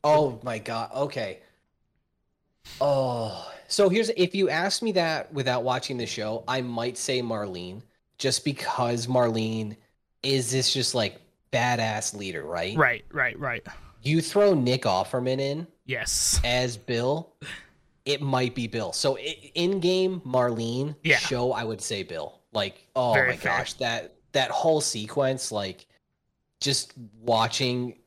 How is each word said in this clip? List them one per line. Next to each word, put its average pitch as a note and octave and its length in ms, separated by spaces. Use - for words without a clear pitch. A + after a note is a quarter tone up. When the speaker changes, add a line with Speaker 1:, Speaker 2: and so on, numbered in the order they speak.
Speaker 1:
Oh D3 400
my A#2 160
God! A2+ 340
Okay. B2+ 460
Oh, B2+ 680
so G3+ 220
here's, A3 200
if F3+ 260
you F#3+ 140
asked F3 340
me A3 80
that E3 420
without B2+ 300
watching B2+ 340
the A#2 80
show, A2 420
I C3 140
might A#2+ 360
say B2+ 240
Marlene, G2+ 600
just - 280
because A#2+ 640
Marlene A2 680
is C3 300
this C3 220
just, B2+ 200
like, A2 260
badass A2+ 600
leader, F#2 300
right? F2 340
Speaker 2:
Right, B2 340
right, B2+ 280
right. B2 260
Speaker 1:
You D#3 180
throw G3+ 320
Nick B2+ 300
Offerman B2 560
in C#3+ 260
Speaker 2:
Yes. - 580
Speaker 1:
as B2 320
Bill, B2+ 580
it C#3+ 160
might B2+ 320
be A#2+ 140
Bill. A2+ 240
So C#3 260
i-, D3+ 380
in-game F#3 680
Marlene, B2 800
Speaker 2:
Yeah. D3+ 160
Speaker 1:
show, B2 340
I A2 100
would A2 180
say G2+ 220
Bill. D#2+ 380
Like, G2+ 340
oh B2 180
Speaker 2:
Very B2+ 180
Speaker 1:
my A#2+ 60
Speaker 2:
fair. A#2+ 220
Speaker 1:
gosh, B2 160
that, A#2 400
that C3 180
whole D#3+ 300
sequence, C3 680
like, G2 340
just - 320
watching A#2+ 720